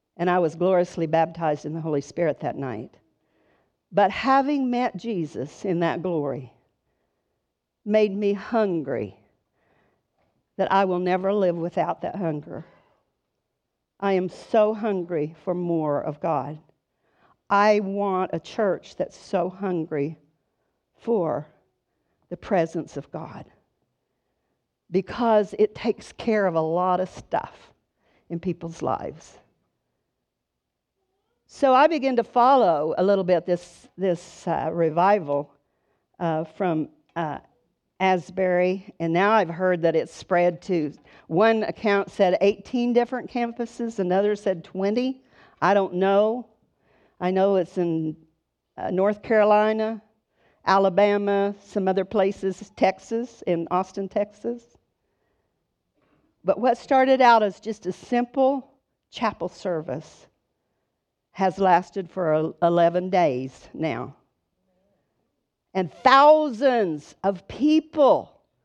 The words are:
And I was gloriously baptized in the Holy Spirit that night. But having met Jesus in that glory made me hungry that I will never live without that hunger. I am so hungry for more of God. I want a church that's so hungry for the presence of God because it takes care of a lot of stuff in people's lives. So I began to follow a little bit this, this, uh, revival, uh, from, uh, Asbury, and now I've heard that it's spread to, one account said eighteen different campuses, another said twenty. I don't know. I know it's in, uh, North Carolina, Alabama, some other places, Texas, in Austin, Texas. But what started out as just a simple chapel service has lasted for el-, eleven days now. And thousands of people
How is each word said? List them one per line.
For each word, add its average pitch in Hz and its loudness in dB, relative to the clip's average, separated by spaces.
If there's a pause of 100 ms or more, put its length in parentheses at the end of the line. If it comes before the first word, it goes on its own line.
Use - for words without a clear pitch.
(180)
And 175 0
I 180 2
was 165 0
gloriously 180 0
baptized 160 -2
in 151 -8
the 165 -6
Holy 151 -4
Spirit 165 -4
that 127 -6
night. 123 -10 (960)
But 196 2
having 269 0
met 247 -2
Jesus 165 -8
in 170 0
that 165 0
glory 143 -6 (1300)
made 208 2
me 202 -2
hungry 165 -4 (1400)
that 190 -2
I 196 4
will 185 -2
never 180 0
live 185 0
without 170 -4
that - -8
hunger. 165 -8 (1300)
I 196 -2
am 185 0
so 214 0
hungry 175 -4
for 180 -4
more 165 -2
of 147 -8
God. 151 -4 (880)
I 208 4
want 196 -2
a 165 -4
church - -4
that's - -6
so 185 -4
hungry 165 -6 (800)
for 170 -2 (840)
the 175 -12
presence 165 -4
of 139 -16
God - -14 (1400)
because 208 0
it 208 2
takes - -6
care 214 -2
of 165 0
a 160 2
lot 180 0
of 185 -4
stuff - -10 (560)
in 170 -6
people's 170 -8
lives. - -8 (2000)
So - 0
I 269 6
began 269 0
to 240 0
follow 214 4
a 185 0
little 196 2
bit 175 2
this, - -6
this, 180 -4
uh, 156 -2
revival, 165 0 (640)
uh, 165 -2
from, 160 -4 (260)
uh, 151 -6 (600)
Asbury, 185 0
and 165 -2
now 190 2
I've 196 2
heard 180 0
that 165 2
it's 156 -2
spread 175 0
to, 156 -4 (320)
one 214 2
account 202 -2
said 185 2
eighteen 233 0
different 240 -2
campuses, 233 -8
another 196 0
said 190 -4
twenty. 226 -4 (380)
I 180 2
don't 196 0
know. 202 0 (720)
I 180 -2
know 190 2
it's 175 -2
in, 160 -2 (600)
uh, - -6
North 202 0
Carolina, 214 2 (640)
Alabama, 202 2
some 190 -4
other 190 0
places, 190 -4
Texas, - -2
in 170 -2
Austin, 190 -4
Texas. 214 -8 (1600)
But - 0
what 240 0
started 262 4
out 233 6
as 196 -4
just 208 -10
a 175 -6
simple 254 -2 (380)
chapel 202 -6
service - -8 (1080)
has 190 -2
lasted 185 2
for 170 -2
el-, 156 -2
eleven 170 2
days 135 -2
now. 131 -6 (1600)
And 180 -2
thousands 254 4
of 190 -4
people 302 2 (320)